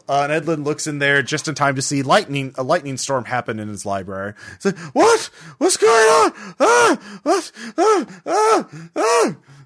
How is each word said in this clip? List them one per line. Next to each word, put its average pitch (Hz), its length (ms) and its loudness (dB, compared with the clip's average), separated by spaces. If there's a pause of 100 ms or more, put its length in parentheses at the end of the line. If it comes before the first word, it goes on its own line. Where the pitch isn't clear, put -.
uh, 143 200 0
and 151 40 -4
Edlin 156 320 -2
looks 147 220 -4
in 147 140 -6
there 143 220 2
just 147 260 -6
in 151 60 -6
time 139 220 0
to 135 60 -4
see 139 200 -2
lightning, 139 540 -2
a 131 60 -4
lightning 139 340 -2
storm 127 280 -4
happen 120 340 -4
in 107 100 -8
his 101 180 -12
library. 98 480 -6 (200)
He's - 120 -10
like, 196 120 -2 (160)
"What? 440 280 4 (360)
What's 359 180 0
going 440 160 4
on? 440 400 4 (280)
Ah! 349 640 2
What? 339 280 -2 (260)
Ah! 359 480 0
Ah! 403 420 2 (280)
Ah!" 415 400 2 (300)